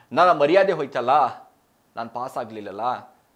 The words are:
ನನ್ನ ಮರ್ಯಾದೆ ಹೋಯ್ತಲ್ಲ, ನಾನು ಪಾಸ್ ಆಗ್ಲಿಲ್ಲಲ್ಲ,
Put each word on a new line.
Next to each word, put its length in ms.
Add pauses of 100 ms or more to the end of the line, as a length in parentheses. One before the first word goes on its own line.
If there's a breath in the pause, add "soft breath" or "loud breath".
(120 soft breath)
ನನ್ನ 200
ಮರ್ಯಾದೆ 420
ಹೋಯ್ತಲ್ಲ, 360 (840)
ನಾನು 140
ಪಾಸ್ 280
ಆಗ್ಲಿಲ್ಲಲ್ಲ, 440 (540)